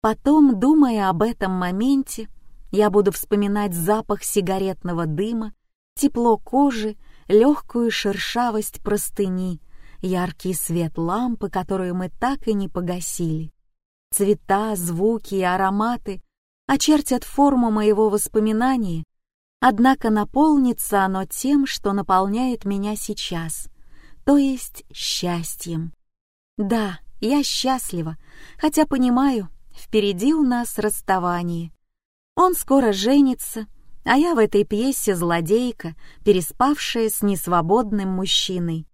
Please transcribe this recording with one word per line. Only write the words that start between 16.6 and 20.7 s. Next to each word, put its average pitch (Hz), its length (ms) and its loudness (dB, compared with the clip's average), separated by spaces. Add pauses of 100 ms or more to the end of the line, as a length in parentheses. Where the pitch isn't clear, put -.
очертят 277 580 2
форму 269 460 2
моего 214 400 4
воспоминания, 214 920 0 (560)
однако 240 500 4
наполнится 247 920 2